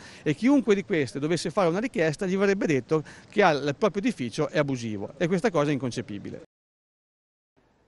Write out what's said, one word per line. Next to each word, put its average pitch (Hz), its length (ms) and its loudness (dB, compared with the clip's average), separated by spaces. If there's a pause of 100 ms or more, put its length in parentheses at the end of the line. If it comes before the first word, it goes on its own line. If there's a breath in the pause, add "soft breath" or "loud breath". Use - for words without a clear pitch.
(240 loud breath)
e 151 100 0
chiunque 240 420 2
di 196 100 -4
queste 147 340 -2
dovesse 160 300 -2
fare 180 180 2
una 170 120 0
richiesta 190 460 -2
gli 185 120 0
verrebbe 196 300 2
detto 151 360 0 (260 loud breath)
che 208 140 4
ha, 180 60 8
il 147 280 0
proprio 202 240 0
edificio 151 460 -2
è 151 120 0
abusivo, 117 580 -4
e 175 100 0
questa 185 220 0
cosa 151 220 2
è - 20 0
inconcepibile. 110 720 -6 (1400)